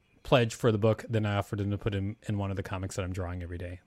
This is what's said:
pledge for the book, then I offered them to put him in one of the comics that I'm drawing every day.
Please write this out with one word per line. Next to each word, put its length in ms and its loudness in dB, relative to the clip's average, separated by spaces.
pledge 320 4
for 180 4
the 60 2
book, 300 4
then 180 2
I 100 2
offered 220 -2
them 120 0
to 80 0
put 160 -2
him 220 -2
in 100 0
one 120 -2
of 60 -4
the 60 -2
comics 340 -6
that 80 -2
I'm 80 -4
drawing 300 -6
every 160 -8
day. 280 -10